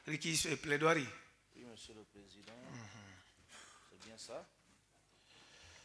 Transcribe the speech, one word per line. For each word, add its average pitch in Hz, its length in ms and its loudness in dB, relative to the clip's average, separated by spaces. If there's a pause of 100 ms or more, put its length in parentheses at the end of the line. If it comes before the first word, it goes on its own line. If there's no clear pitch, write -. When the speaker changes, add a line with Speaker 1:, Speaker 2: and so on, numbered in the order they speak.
Speaker 1:
requis 151 420 2
et 147 80 2
plaidoirie. 151 500 6 (500)
Speaker 2:
Oui, 117 80 -16
Monsieur 113 300 -16
le 107 80 -14
Président. 101 500 -18
Mhm. 127 280 -12 (1080)
C'est 92 180 -20
bien 110 120 -16
ça. 127 280 -10 (1400)